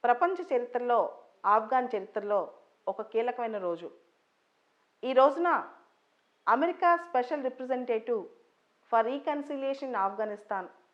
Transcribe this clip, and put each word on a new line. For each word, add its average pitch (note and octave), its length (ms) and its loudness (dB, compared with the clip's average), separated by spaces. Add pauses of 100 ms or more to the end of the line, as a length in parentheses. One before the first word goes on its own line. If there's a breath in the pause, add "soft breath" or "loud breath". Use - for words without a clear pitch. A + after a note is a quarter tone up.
ప్రపంచ E4+ 520 2
చరిత్రలో, A#3+ 640 0 (260)
ఆఫ్ఘన్ A3+ 520 2
చరిత్రలో G3 560 -4 (340)
ఒక F#3+ 140 -6
కీలకమైన A3+ 560 -4
రోజు. E3+ 340 -6 (1120)
ఈ B3+ 100 -2
రోజున D4 560 4 (800)
అమెరికా F4 480 4
స్పెషల్ C#4+ 480 -2
రిప్రజెంటేటివ్ B3 800 -2 (680)
for A3+ 160 4
reconciliation C#4 800 -4
in A#3+ 60 -6
ఆఫ్ఘనిస్తాన్ G3+ 720 -4 (260)